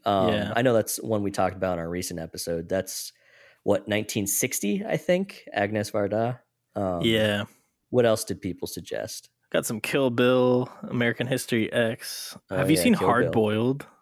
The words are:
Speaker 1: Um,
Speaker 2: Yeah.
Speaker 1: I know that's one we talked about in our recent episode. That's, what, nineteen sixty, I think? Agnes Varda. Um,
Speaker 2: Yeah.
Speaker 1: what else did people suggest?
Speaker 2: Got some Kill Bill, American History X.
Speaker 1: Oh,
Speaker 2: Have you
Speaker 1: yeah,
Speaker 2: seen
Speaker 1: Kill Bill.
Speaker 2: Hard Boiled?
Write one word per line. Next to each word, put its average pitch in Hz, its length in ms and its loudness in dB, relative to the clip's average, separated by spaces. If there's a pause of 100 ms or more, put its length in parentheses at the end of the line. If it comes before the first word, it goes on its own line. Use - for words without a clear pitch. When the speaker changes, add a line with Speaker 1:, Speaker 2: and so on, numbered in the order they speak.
Speaker 1:
Um, 101 280 4
Speaker 2:
Yeah. 104 220 0
Speaker 1:
I 117 60 6
know 127 120 6
that's - 280 2
one 107 220 0
we 98 80 -2
talked 92 240 0
about 92 180 -2
in 87 60 -2
our 82 100 -4
recent 87 300 -6
episode. 85 480 -6
That's, - 460 -6 (500)
what, - 240 0
nineteen 104 380 -2
sixty, 196 580 -2
I 165 140 -2
think? 185 460 -2 (100)
Agnes 104 380 -2
Varda. 107 480 0 (360)
Um, 92 280 -2
Speaker 2:
Yeah. 107 400 2 (480)
Speaker 1:
what 120 160 4
else 110 160 2
did - 180 -8
people - 260 -8
suggest? - 640 -10 (220)
Speaker 2:
Got - 160 0
some 113 120 -4
Kill 135 300 0
Bill, 123 580 4 (220)
American 120 380 0
History 123 440 0
X. - 640 -4 (140)
Speaker 1:
Oh, 95 80 -4
Speaker 2:
Have 143 140 2
you 160 60 6
Speaker 1:
yeah, - 60 0
Speaker 2:
seen 240 100 6
Speaker 1:
Kill 170 80 2
Bill. 92 80 2
Speaker 2:
Hard 117 220 2
Boiled? 113 540 2 (160)